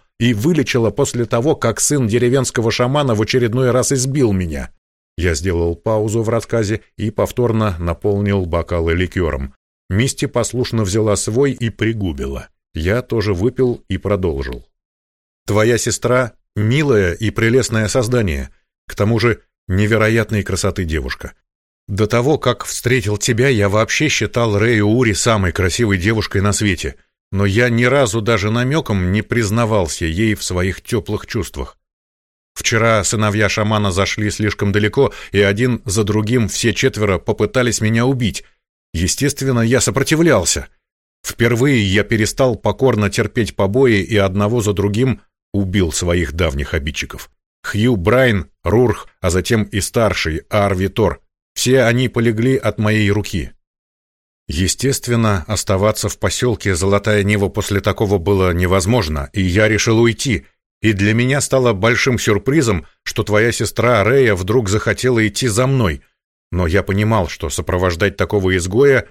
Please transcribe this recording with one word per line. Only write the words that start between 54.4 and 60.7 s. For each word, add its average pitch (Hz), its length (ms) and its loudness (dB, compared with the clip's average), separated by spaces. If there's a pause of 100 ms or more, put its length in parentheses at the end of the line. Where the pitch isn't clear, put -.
Естественно, 104 1000 -2
оставаться 104 600 -2
в - 100 -8
посёлке 104 560 -2
Золотая 101 500 0
Нева 101 260 0
после 101 320 -2
такого 101 360 0
было 92 360 2
невозможно, 87 800 0
и 101 80 -2
я 95 260 2
решил 110 320 2
уйти. 117 460 0 (360)